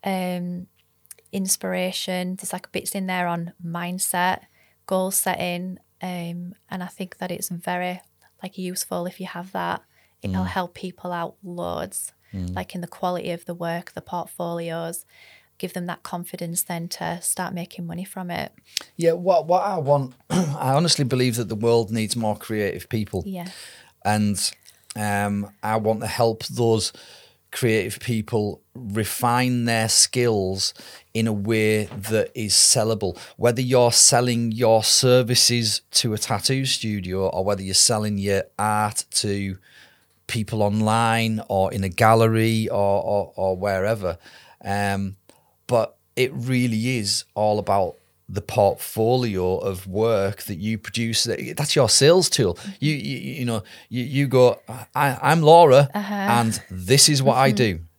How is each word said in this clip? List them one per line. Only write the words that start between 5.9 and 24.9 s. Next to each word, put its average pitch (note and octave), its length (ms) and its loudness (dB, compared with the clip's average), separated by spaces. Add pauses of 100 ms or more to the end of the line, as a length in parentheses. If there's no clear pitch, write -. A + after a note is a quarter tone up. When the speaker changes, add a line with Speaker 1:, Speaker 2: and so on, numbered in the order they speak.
Speaker 1:
um, F3 520 -8 (160)
and F#3 140 -8
I F3+ 40 -10
think - 320 -12
that F#3 120 -6
it's - 180 -8
very, F3+ 520 -6 (420)
like, F#3+ 140 -12
useful F3+ 480 -6
if F3+ 160 -10
you F#3 60 -10
have F3+ 260 -12
that. F3 280 -4 (400)
It'll F#3 220 -4
Speaker 2:
Mm. F#3 40 -4
Speaker 1:
help F3+ 260 -6
people - 380 -12
out E3+ 320 -8
loads, - 680 -8 (220)
Speaker 2:
Mm. F2+ 220 -6
Speaker 1:
like, - 200 -10
in F3+ 60 -8
the E3+ 60 -10
quality F3+ 440 -6
of E3+ 140 -10
the F3 80 -10
work, E3+ 400 -8
the - 80 -12
portfolios, E3+ 1040 -8 (520)
give F#3 160 -10
them F3 120 -8
that F3+ 160 -10
confidence F3 640 -8
then E3+ 240 -8
to E3+ 340 -6
start - 320 -6
making F3 320 -10
money F3 180 -10
from F3+ 280 -10
it. - 200 -8 (460)
Speaker 2:
Yeah, E3+ 160 4
what, F3 320 2
what F3+ 180 2
I G3 140 -2
want, C#3 440 0
<clears throat> - 80 -20
I D3+ 440 0
honestly D3+ 320 2
believe B2+ 300 0
that A#2 140 -4
the A2 60 -4
world A#2 360 2
needs A2 240 -2
more A2 200 -2
creative G#2 540 -4
people. G#2 380 -4
Speaker 1:
Yeah. F3+ 200 -10 (560)
Speaker 2:
And, G#2 340 2 (580)